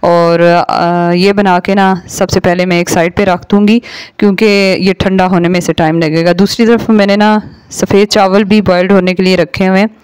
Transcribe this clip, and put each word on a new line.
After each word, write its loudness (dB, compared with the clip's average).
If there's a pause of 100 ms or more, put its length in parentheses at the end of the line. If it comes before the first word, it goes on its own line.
और, 2 (280)
अ, -2
ये 0
बना 0
के -2
ना 0
सबसे -2
पहले 0
मैं 0
एक -4
साइड -2
पे -2
रख 0 (100)
दूँगी, 2 (380)
क्योंकि 0 (360)
ये 0
ठंडा 0
होने 0
में 0
इसे -4
टाइम 0
लगेगा। 0
दूसरी 0
तरफ 0
मैंने 2
ना 2 (300)
सफ़ेद 0
चावल 0
भी 2
बॉइल्ड 0
होने 2
के -2
लिए 2
रखे -2
हुए 0
हैं 0 (140)